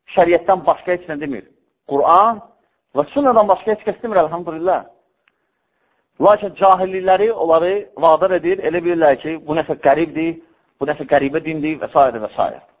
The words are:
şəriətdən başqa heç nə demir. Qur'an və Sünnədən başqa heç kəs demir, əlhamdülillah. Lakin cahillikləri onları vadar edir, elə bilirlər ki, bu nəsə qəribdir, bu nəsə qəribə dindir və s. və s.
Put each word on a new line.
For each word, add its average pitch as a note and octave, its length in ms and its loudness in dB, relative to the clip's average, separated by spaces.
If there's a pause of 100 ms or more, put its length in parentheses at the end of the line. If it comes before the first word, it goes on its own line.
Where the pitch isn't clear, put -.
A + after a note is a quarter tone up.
şəriətdən F3 580 2
başqa F3 300 -2
heç F3+ 100 -20
nə D3+ 140 -10
demir. C3+ 260 -10 (420)
Qur'an F3 540 2 (520)
və C#3+ 120 0
Sünnədən A#3+ 400 2
başqa G3+ 280 0
heç - 120 -10
kəs G3 160 -8
demir, G#3+ 220 -2
əlhamdülillah. E3 580 -4 (1400)
Lakin G3+ 400 2
cahillikləri F#3+ 720 2
onları E3+ 420 0 (220)
vadar E3 400 2
edir, F3 240 -2
elə E3 240 -4
bilirlər E3 380 2
ki, D#3+ 180 -8
bu D3 160 -8
nəsə D#3 240 -4
qəribdir, D#3+ 600 -2 (400)
bu C#3 60 -4
nəsə D3 200 -6
qəribə C#3 360 0
dindir D#3 360 -6
və - 80 -8
s. B2+ 320 2
və G#2 100 -8
s. - 180 -2 (320)